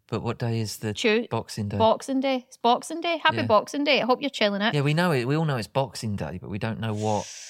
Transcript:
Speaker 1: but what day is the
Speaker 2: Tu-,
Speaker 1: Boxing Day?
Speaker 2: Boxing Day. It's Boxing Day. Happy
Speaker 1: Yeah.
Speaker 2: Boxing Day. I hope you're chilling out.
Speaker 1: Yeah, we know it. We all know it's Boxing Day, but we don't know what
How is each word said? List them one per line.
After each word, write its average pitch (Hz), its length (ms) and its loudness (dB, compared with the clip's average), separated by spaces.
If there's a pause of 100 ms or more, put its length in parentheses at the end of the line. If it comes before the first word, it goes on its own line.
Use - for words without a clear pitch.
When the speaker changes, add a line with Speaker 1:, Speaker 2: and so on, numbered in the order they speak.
Speaker 1:
but 110 140 -4
what 117 160 -4
day 117 220 -2
is 104 160 -6
the 110 180 -4
Speaker 2:
Tu-, 220 360 2
Speaker 1:
Boxing 110 380 -4
Day? 101 100 -4
Speaker 2:
Boxing 233 420 2
Day. 262 260 -2
It's - 120 -20
Boxing 254 420 0
Day. 339 200 -2
Happy 320 180 2
Speaker 1:
Yeah. 247 80 0
Speaker 2:
Boxing 220 360 2
Day. 277 200 4
I - 20 0
hope 247 160 2
you're 277 100 -4
chilling 202 320 0
out. 220 120 2
Speaker 1:
Yeah, 147 80 2
we 147 120 2
know 175 160 4
it. 127 160 2
We 143 80 2
all 160 120 2
know 139 100 0
it's 107 100 -4
Boxing 120 480 -2
Day, 87 260 -6
but - 80 -12
we 101 100 -6
don't 110 200 -4
know 107 160 -4
what 107 320 0 (240)